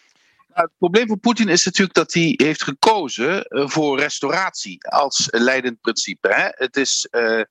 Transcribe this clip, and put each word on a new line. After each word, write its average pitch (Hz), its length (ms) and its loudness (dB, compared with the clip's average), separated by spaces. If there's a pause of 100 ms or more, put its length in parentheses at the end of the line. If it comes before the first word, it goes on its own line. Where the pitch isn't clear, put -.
(540)
Nou, 175 140 0
het - 100 -20
probleem 202 300 2
voor 214 100 -2
Poetin 226 320 0
is 170 160 2
natuurlijk 185 300 0
dat 165 180 2
hij 165 220 2
heeft 151 280 0
gekozen, 160 800 0
eh, 139 240 -4
voor 143 320 0
restauratie 147 880 -4
als - 420 0
leidend 123 520 0
principe, 101 520 -2
hè. 170 180 2
Het - 260 -4
is, - 340 -2
eh, 113 280 2
eh, 107 120 -2